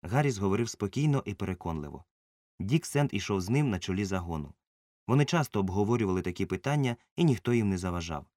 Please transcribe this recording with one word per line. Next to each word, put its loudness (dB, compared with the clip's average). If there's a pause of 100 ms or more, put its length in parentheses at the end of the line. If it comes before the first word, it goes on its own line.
Гарріс 0
говорив 0
спокійно 0
і -6
переконливо. -6 (540)
Дік 0
Сент 0
ішов -2
з -6
ним 2
на -2
чолі -2
загону. -4 (540)
Вони 6
часто 0
обговорювали 2
такі -2
питання, 0 (180)
і 2
ніхто 4
їм 2
не 2
заважав. -4 (120)